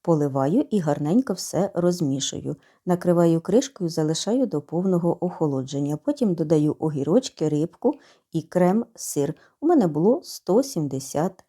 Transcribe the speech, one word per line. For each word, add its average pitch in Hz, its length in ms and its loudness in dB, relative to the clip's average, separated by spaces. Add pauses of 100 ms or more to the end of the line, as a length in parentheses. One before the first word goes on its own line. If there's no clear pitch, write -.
поливаю 147 680 0
і 214 80 0
гарненько 156 540 0
все 180 420 -2
розмішую. 156 800 -2 (300)
Накриваю 170 540 2
кришкою, 196 500 -2
залишаю 170 560 -2
до 156 160 -4
повного 175 640 0
охолодження. 143 720 -2
Потім 247 380 -2
додаю 156 440 2
огірочки, 156 720 0
рибку 165 460 0 (380)
і 160 100 -4
крем-сир. 180 920 0 (260)
У 285 60 -4
мене 294 200 6
було 170 380 2
сто - 380 0
сімдесят 143 880 -4